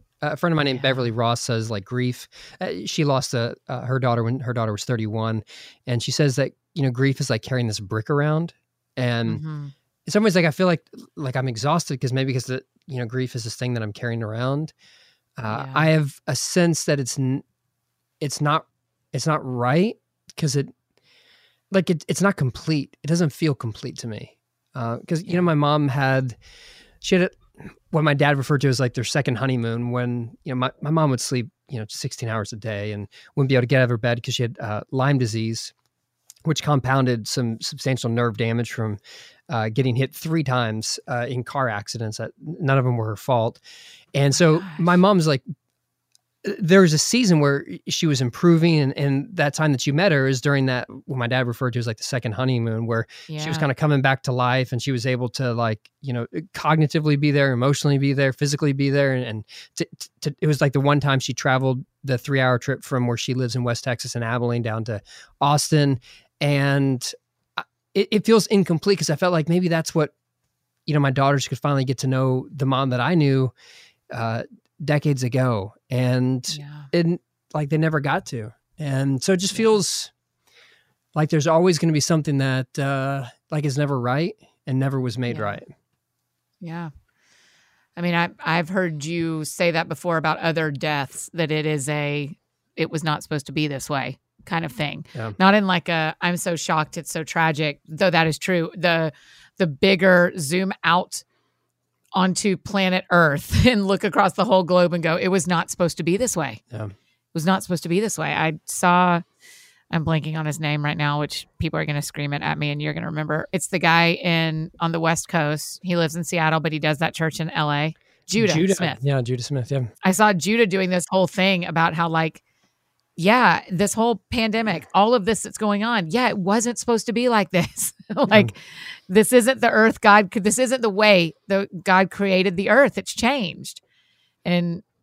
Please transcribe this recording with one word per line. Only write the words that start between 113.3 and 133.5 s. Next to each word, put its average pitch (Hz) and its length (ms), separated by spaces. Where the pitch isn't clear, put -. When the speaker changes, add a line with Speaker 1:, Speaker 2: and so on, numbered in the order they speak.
Speaker 2:
It's - 160
the 185 100
guy 170 360
in, 165 560
on 165 120
the 165 80
West 165 280
Coast. 151 540
He 180 140
lives 160 200
in 175 80
Seattle, 160 360
but 156 120
he 156 60
does 151 200
that 160 160
church 160 260
in 165 100
L 156 200
A. 147 240
Judah 180 280
Speaker 1:
Judah. 185 200
Speaker 2:
Smith. 160 280
Speaker 1:
Yeah, 139 180
Judah 123 220
Smith, 127 280
yeah. 139 140
Speaker 2:
I 185 80
saw 214 200
Judah 208 340
doing 185 240
this 180 200
whole 190 160
thing 185 400
about 165 280
how, 170 140
like, 160 340
yeah, 196 540
this 190 240
whole 226 360
pandemic, 220 640
all 208 200
of 214 120
this 220 160
that's - 160
going 202 260
on, 226 260
yeah, 240 180
it 196 100
wasn't 214 400
supposed 226 280
to 233 60
be 240 160
like 220 220
this. - 480
<laughs> - 40
Like, 190 360
Speaker 1:
Yeah. - 100
Speaker 2:
this 202 240
isn't 247 260
the 240 80
earth 220 320
God, 208 300
this 208 280
isn't 254 220
the 226 80
way 190 460
the 196 200
God 190 260
created 190 460
the 196 140
earth. 247 260
It's - 180
changed. 233 680